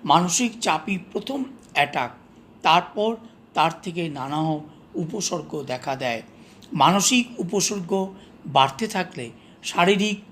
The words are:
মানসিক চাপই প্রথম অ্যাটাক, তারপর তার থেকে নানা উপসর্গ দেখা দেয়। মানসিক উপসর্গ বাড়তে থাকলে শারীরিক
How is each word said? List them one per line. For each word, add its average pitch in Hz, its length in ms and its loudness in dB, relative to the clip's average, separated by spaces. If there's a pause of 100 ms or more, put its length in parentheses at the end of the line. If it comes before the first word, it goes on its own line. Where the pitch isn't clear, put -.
মানসিক 180 560 2
চাপই 185 380 -2
প্রথম 262 460 -8 (280)
অ্যাটাক, 143 380 0 (520)
তারপর 202 540 2 (380)
তার 156 160 2 (120)
থেকে 170 260 -6
নানা 143 320 -4 (540)
উপসর্গ 165 680 -6
দেখা 131 340 -6
দেয়। 123 260 -4 (500)
মানসিক 196 560 6 (100)
উপসর্গ 190 760 -2 (320)
বাড়তে 139 420 2
থাকলে 147 420 -6 (320)
শারীরিক 202 580 2 (120)